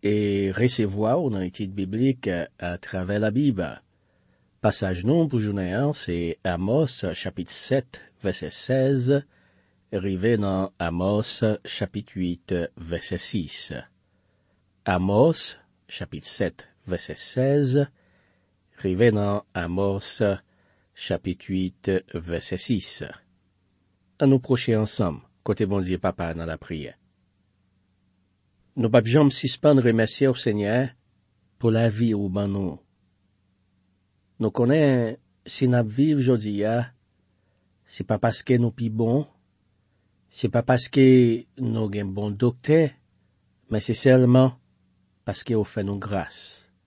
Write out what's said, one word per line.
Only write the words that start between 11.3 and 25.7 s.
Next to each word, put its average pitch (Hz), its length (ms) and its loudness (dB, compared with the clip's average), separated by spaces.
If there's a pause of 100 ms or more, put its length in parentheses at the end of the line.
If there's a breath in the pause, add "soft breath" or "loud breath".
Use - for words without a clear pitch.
chapitre - 520 -10
huit, 90 380 -4 (240)
verset 85 400 -8
six. - 560 -8 (1080)
Amos, 101 720 2 (320)
chapitre - 400 -14
sept, - 400 -6 (180)
verset - 300 -8
seize, 139 720 0 (920)
rivé 98 340 2
dans 101 320 -2 (100)
Amos, 98 680 -4 (720)
chapitre - 540 -6
huit, 92 420 -4 (240)
verset 85 440 -8
six. - 460 -6 (1160)
À 147 80 2
nous 135 120 6
procher 123 360 0
ensemble, 104 460 -2 (220)
côté 107 220 0
bon 98 140 -2